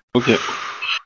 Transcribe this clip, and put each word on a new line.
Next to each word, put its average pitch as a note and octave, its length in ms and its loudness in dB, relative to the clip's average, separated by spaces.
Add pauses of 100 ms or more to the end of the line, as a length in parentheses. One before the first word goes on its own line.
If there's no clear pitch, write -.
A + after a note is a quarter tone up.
(140)
Ok. B2 160 4 (760)